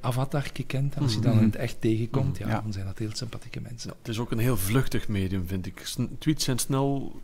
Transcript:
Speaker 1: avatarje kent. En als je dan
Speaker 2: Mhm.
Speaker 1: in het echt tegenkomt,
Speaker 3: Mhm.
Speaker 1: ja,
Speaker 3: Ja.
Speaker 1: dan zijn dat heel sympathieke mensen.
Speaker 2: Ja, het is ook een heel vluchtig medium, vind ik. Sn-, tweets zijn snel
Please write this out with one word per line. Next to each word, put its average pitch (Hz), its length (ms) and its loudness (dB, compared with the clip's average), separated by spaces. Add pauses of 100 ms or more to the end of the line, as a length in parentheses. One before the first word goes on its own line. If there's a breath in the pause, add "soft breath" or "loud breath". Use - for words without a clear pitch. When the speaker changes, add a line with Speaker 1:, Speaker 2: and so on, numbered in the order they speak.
Speaker 1:
avatarje 131 640 -2
kent. 135 300 -2
En 143 60 -2
als 131 120 2
je 104 60 0
dan 123 120 4
Speaker 2:
Mhm. 113 80 8
Speaker 1:
in 110 60 8
het 107 100 4
echt - 260 -4
tegenkomt, 110 580 2
Speaker 3:
Mhm. 107 100 -2
Speaker 1:
ja, 110 60 2
Speaker 3:
Ja. 107 60 0
Speaker 1:
dan 107 120 -4
zijn 98 120 -6
dat 98 140 -6
heel 107 140 -4
sympathieke - 480 -8
mensen. 117 280 -10
Speaker 2:
Ja, - 100 -12
het - 80 -14
is 113 120 -2
ook 120 120 -4
een 113 60 2
heel 117 200 4
vluchtig 107 500 4
medium, 95 400 0
vind 95 180 -4
ik. - 180 -10
Sn-, 120 360 -4
tweets 156 240 0
zijn 127 160 0
snel 139 640 -2